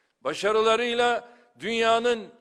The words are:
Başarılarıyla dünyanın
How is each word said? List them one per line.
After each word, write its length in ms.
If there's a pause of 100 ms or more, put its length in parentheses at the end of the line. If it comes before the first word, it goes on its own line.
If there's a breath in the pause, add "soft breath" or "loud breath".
(220)
Başarılarıyla 1080 (300 loud breath)
dünyanın 800